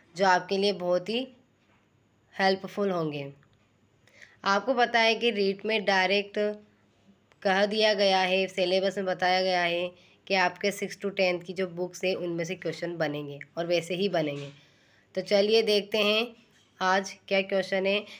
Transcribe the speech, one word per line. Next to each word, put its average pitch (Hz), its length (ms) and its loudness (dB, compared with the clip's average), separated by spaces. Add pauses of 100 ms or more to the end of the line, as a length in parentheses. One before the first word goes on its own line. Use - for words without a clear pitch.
(160)
जो 190 100 2
आपके 180 320 2
लिए 202 160 2
बहुत 180 340 -2
ही 247 180 -4 (1080)
हेल्पफुल 190 560 -2
होंगे। 147 420 -4 (1120)
आपको 202 280 2
पता 233 260 4
है 226 140 4
कि 226 160 0
रीट 196 360 0
में 214 180 0
डायरेक्ट 196 540 2 (1040)
कह 196 240 2
दिया 214 280 2
गया 190 260 4
है, 185 280 2
सिलेबस 190 500 0
में 190 80 -4
बताया 180 360 0
गया 180 200 0
है 175 280 -2 (360)
कि 190 100 -2
आपके 185 340 0
सिक्स 190 280 -8
to 202 120 -6
टेंथ 180 300 0
की 175 120 -12
जो 185 160 -4
बुक्स 175 360 -8
है, 185 100 0
उनमें 170 300 -4
से 175 100 -6
क्वेश्चन 170 420 -8
बनेंगे 147 420 -4 (200)
और 170 80 -4
वैसे 170 280 -2
ही 190 140 0
बनेंगे। 147 400 -2 (680)
तो 185 60 -4
चलिए 208 420 2
देखते 208 360 0
हैं 214 280 2 (540)
आज 190 320 2 (160)
क्या 196 140 2
क्वेश्चन 190 440 -2
है। 202 180 0 (160)